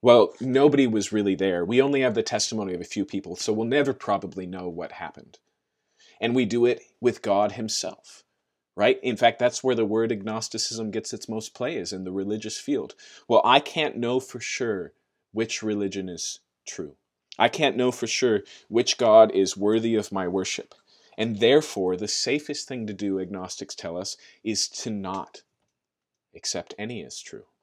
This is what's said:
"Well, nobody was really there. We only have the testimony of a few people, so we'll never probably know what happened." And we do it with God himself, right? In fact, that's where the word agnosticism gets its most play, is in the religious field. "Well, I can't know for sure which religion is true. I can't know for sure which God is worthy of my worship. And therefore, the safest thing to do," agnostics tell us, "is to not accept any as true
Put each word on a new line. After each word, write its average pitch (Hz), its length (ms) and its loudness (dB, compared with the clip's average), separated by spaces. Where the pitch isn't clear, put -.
"Well, 117 400 8
nobody 135 460 4
was 110 260 -2
really 101 220 2
there. 90 300 0
We 117 160 4
only 139 220 2
have 123 120 2
the 113 80 0
testimony 107 520 -4
of 87 60 -6
a 87 40 -8
few 101 200 -4
people, 90 320 -8
so - 160 -4
we'll 110 140 0
never 135 260 0
probably 95 540 -6
know 90 220 -10
what 85 240 -10
happened." - 460 -16
And 117 140 0
we 127 100 4
do 120 220 2
it 123 160 2
with 117 220 0
God 101 300 2
himself, - 720 -8
right? 117 260 4
In 117 140 -2
fact, 117 220 4
that's - 260 0
where 127 100 4
the 113 100 2
word 113 280 0
agnosticism 110 800 -6
gets 107 220 -6
its - 160 -12
most 110 260 -8
play, 143 220 -6
is 92 160 -8
in 95 120 -8
the 92 80 -8
religious 104 460 -4
field. 127 360 -4
"Well, 117 180 6
I 131 160 8
can't 151 360 -4
know 120 240 -2
for 123 200 -14
sure 101 520 -6
which 113 300 -4
religion 101 460 -2
is - 320 -10
true. 76 320 -12
I 120 100 6
can't 135 300 0
know 127 120 4
for 123 160 -4
sure 113 360 0
which 117 300 0
God 110 340 8
is 95 240 2
worthy 110 380 2
of 104 180 -2
my 92 160 -4
worship. - 460 -4
And 110 220 -4
therefore, 113 580 2
the 101 120 -6
safest 147 600 -4
thing 123 200 -8
to 107 40 -8
do," 98 260 -4
agnostics 92 560 -10
tell 85 220 -10
us, 92 220 -10
"is 104 240 -2
to - 220 -10
not 95 520 -8
accept - 440 -10
any 107 260 -10
as - 160 -16
true - 260 -18